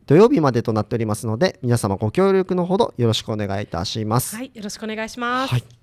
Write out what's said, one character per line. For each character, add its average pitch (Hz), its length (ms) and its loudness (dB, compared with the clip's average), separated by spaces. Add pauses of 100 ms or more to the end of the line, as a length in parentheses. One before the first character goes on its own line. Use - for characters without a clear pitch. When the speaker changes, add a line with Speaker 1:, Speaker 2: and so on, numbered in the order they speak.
Speaker 1:
土 139 100 6
曜 220 140 8
日 269 100 2
ま 143 100 2
で 113 120 0
と 117 100 -2
な 110 80 0
っ 104 60 -2
て - 80 -6
お 120 40 0
り 117 60 -2
ま 107 100 -2
す 117 120 -8
の 110 100 -2
で、 170 240 0
皆 120 160 2
様 98 200 0
ご 110 140 -2
協 190 220 2
力 190 220 0
の 180 100 0
ほ 180 140 0
ど - 180 0
よ 120 120 2
ろ 110 40 4
し - 100 -2
く - 80 -10
お 110 60 -4
願 101 240 -4
い 104 40 -6
い - 20 -16
た 85 180 -6
し 110 220 -6
ま 110 120 2
す。 - 160 -4
Speaker 2:
は 226 80 -10
い、 262 120 -12
よ 226 80 -16
ろ 202 80 -10
し - 80 -12
く - 60 -14
お - 20 -8
願 220 180 -8
い 220 60 -10
し 247 100 -12
ま 247 260 -4
す。 262 40 -6
Speaker 1:
は 247 80 2
い。 - 60 -8 (180)